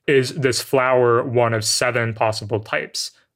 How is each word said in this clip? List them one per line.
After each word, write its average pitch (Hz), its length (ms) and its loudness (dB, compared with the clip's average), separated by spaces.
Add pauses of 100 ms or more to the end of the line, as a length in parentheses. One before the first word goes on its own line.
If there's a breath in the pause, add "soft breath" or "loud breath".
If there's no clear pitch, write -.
is 135 280 2
this 131 260 0
flower 127 600 2
one 117 320 0
of 110 100 -2
seven 117 480 -2
possible 110 480 -2
types? - 520 -8 (240 soft breath)